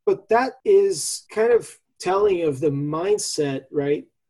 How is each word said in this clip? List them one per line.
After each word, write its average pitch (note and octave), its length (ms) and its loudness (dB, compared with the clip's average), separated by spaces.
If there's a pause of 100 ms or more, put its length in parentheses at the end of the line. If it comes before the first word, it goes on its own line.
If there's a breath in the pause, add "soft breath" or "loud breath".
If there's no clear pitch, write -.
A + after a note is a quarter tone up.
But - 240 -2
that A#3+ 260 2 (100)
is G3 680 2
kind D#4 220 0
of - 260 0 (220)
telling F#3+ 420 0
of C#3+ 160 0
the D3+ 120 0
mindset, D3 1000 -4
right, C#3+ 340 -2 (260)